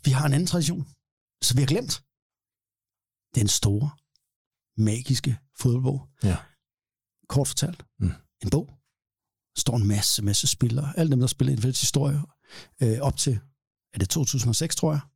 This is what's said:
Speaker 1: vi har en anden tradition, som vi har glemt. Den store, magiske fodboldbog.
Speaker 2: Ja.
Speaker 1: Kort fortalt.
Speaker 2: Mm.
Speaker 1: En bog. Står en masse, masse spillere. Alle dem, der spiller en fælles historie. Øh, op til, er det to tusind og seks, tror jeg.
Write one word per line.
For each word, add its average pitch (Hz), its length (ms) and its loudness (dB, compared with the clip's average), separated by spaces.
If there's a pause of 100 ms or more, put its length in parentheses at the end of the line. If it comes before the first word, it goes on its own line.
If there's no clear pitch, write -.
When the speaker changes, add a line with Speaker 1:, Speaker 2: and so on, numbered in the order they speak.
Speaker 1:
vi 143 60 6
har 135 140 2
en 139 80 4
anden 175 140 0
tradition, 170 400 -2 (560)
som 123 140 2
vi 147 40 4
har 135 60 2
glemt. 185 360 -2 (1300)
Den 107 120 2
store, 104 420 0 (880)
magiske 113 600 0 (220)
fodboldbog. 127 480 0 (160)
Speaker 2:
Ja. 90 140 2 (920)
Speaker 1:
Kort 135 180 0
fortalt. - 380 -6 (140)
Speaker 2:
Mm. 92 120 0 (320)
Speaker 1:
En 98 60 -4
bog. 175 200 -2 (880)
Står 117 200 -2
en 101 100 2
masse, 104 340 0
masse 104 260 0
spillere. 135 520 0
Alle 160 120 2
dem, 127 80 2
der 127 80 2
spiller 135 260 0
en 107 80 -2
fælles 127 200 -2
historie. 143 400 0 (600)
Øh, 113 180 2
op 139 180 0
til, 120 220 0 (540)
er - 60 -10
det 95 100 0
to 151 160 0
tusind 120 240 0
og 110 60 2
seks, 165 200 -2
tror 160 160 0
jeg. 147 100 -2 (140)